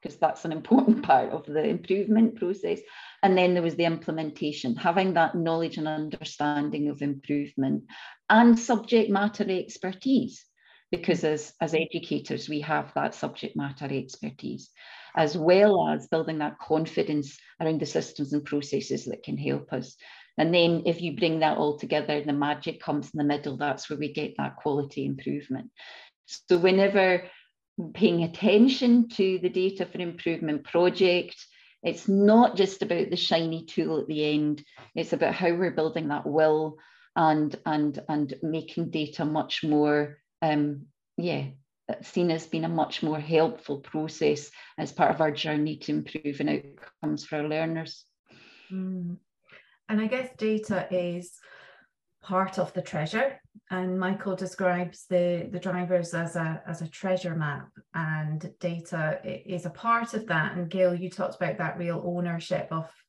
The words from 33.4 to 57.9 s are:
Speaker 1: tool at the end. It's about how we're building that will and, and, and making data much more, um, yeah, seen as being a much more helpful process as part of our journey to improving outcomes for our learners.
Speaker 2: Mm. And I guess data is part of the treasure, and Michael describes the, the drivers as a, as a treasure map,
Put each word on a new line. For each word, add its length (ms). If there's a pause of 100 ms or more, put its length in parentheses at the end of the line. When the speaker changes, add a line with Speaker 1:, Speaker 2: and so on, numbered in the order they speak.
Speaker 1:
tool 340
at 80
the 180
end. 380 (320)
It's 180
about 200
how 200
we're 180
building 380
that 160
will 520 (380)
and, 400 (100)
and, 420
and 340
making 480
data 360
much 380
more, 560 (220)
um, 420 (340)
yeah, 280 (560)
seen 300
as 160
being 160
a 60
much 340
more 160
helpful 600
process 680 (280)
as 160
part 180
of 100
our 100
journey 460
to 140
improving 580
outcomes 760
for 120
our 100
learners. 580 (680)
Speaker 2:
Mm. 460 (720)
And 120
I 60
guess 300
data 520
is 440 (880)
part 340
of 160
the 80
treasure, 560 (320)
and 300
Michael 360
describes 760
the, 420
the 80
drivers 540
as 220
a, 320
as 140
a 60
treasure 480
map, 340 (240)